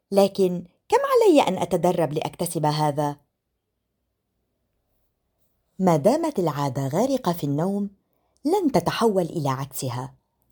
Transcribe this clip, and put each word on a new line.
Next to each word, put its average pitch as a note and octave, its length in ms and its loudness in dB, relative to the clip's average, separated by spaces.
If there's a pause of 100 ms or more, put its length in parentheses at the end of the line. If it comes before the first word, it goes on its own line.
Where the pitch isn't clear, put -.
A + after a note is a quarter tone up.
(120)
لكن F#3+ 520 2 (240)
كم A4+ 100 2
علي A#4 440 6
أن F#3 160 0
أتدرب F3 540 0
لأكتسب D#3 540 -4
هذا؟ D3 500 0 (2500)
ما F3+ 180 2
دامت B3 420 0
العادة C#3+ 500 -2
غارقة A3 440 -2
في E3+ 120 -6
النوم، F#3+ 460 -2 (540)
لن E4+ 280 0
تتحول F#3+ 500 0
إلى D3+ 260 -6
عكسها، C3 640 -8 (380)